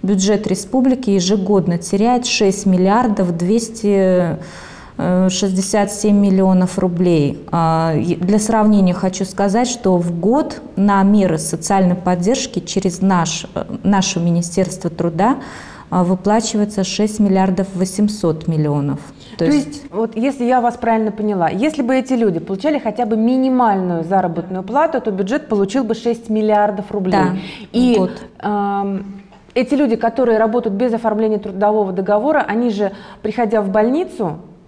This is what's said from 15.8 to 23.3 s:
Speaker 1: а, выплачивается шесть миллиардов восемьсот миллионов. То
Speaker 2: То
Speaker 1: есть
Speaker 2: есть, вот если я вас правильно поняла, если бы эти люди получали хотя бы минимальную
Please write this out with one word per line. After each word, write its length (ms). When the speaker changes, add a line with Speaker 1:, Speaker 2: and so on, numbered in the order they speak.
Speaker 1:
а, 120
выплачивается 800
шесть 360
миллиардов 560
восемьсот 720
миллионов. 520
То 80
Speaker 2:
То 60
Speaker 1:
есть 160
Speaker 2:
есть, 240
вот 260
если 260
я 160
вас 160
правильно 360
поняла, 380
если 320
бы 140
эти 160
люди 280
получали 380
хотя 280
бы 100
минимальную 880